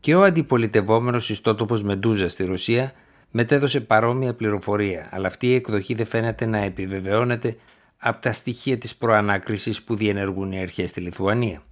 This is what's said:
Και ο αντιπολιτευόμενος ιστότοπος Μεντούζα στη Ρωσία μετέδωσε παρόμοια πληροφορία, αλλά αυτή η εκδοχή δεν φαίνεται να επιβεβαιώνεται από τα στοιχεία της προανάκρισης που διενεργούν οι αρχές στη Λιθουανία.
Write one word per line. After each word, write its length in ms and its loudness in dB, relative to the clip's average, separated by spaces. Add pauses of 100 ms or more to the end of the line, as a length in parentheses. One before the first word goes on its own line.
Και 140 2
ο 80 8
αντιπολιτευόμενος 1080 2
ιστότοπος 520 0
Μεντούζα 460 0
στη 160 -4
Ρωσία 480 -2 (380)
μετέδωσε 500 2
παρόμοια 540 2
πληροφορία, 760 -2
αλλά 160 -4
αυτή 200 -4
η 80 4
εκδοχή 400 -2
δεν 120 -2
φαίνεται 400 -2
να 120 0
επιβεβαιώνεται 960 -2 (500)
από 140 -2
τα 120 -2
στοιχεία 460 -4
της 180 -8
προανάκρισης 880 0
που 120 -4
διενεργούν 580 -2
οι 80 -6
αρχές 300 -6
στη 100 -10
Λιθουανία. 720 -2